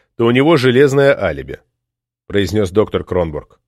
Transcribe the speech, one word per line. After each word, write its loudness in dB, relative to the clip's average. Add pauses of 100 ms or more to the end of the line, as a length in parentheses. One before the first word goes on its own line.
(160)
то 0
у 2
него 2
железное 2
алиби", -6 (680)
произнёс -2
доктор -2
Кронборг. -6